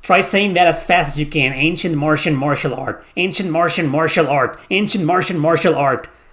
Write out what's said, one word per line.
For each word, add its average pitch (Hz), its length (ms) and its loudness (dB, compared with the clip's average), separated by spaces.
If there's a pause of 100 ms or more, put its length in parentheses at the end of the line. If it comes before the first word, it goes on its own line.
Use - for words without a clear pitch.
Try 185 180 2
saying 196 340 0
that 175 120 4
as 165 180 2
fast 175 300 0
as 143 60 -6
you 151 60 0
can. 143 260 0
Ancient 160 440 -2
Martian 151 380 0
martial 139 400 -2
art. 120 300 -8 (120)
Ancient 185 340 -2
Martian 165 380 0
martial 156 400 0
art. 135 300 0 (120)
Ancient 202 340 0
Martian 175 340 0
martial 160 360 2
art. 135 340 0 (240)